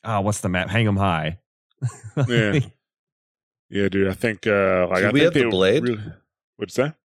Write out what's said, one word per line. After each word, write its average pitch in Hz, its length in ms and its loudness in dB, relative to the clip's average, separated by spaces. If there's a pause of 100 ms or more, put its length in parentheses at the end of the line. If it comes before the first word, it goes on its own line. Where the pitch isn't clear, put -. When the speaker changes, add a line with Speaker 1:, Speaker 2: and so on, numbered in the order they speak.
Speaker 1:
ah, 104 160 -2
what's 98 180 -2
the 104 100 -6
map? 90 200 -2
Hang 110 180 0
'em 98 100 2
High. 85 420 -2 (420)
<laughs> 120 480 -4
Speaker 2:
Yeah. 113 300 0 (1080)
Yeah, 98 200 -2
dude. 95 180 0
I 95 60 -2
think, 110 340 -4
uh, 95 420 2
like, 92 100 0
Speaker 3:
Did 98 80 2
Speaker 2:
I 107 40 2
Speaker 3:
we 139 80 2
Speaker 2:
think 151 60 6
Speaker 3:
have 170 80 2
the 151 100 2
Speaker 2:
they 120 60 2
Speaker 3:
blade? 98 340 2
Speaker 2:
really, 113 180 -4 (540)
what'd - 220 -8
you 127 80 0
say? 156 80 -6 (120)